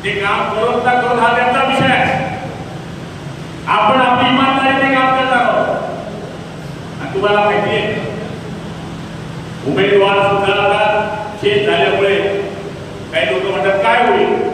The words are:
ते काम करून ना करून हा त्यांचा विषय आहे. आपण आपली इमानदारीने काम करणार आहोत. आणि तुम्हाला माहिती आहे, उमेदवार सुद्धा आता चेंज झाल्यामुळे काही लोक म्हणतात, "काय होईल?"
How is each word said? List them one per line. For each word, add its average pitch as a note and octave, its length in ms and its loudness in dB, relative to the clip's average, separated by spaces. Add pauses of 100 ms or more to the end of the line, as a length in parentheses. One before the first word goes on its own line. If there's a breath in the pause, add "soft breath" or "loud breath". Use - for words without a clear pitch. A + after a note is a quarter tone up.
ते G3 60 -2
काम G3+ 440 -2
करून A#3+ 320 0
ना B3 160 4
करून B3 180 2
हा A#3 160 4
त्यांचा B3 280 2
विषय C4 300 2
आहे. C4+ 360 0 (1400)
आपण C4 340 4
आपली B3 280 2
इमानदारीने C4+ 680 2
काम - 200 2
करणार B3 280 2
आहोत. - 240 0 (1300)
आणि - 120 -8
तुम्हाला G#3 260 2
माहिती G3+ 300 2
आहे, G#3+ 400 -2 (1600)
उमेदवार G3 500 4
सुद्धा G3 440 2
आता G#3 540 2 (260)
चेंज - 280 2
झाल्यामुळे G3 480 2 (960)
काही E3 200 0
लोक F#3+ 220 -2
म्हणतात, G3 240 2
"काय - 280 4
होईल?" - 460 2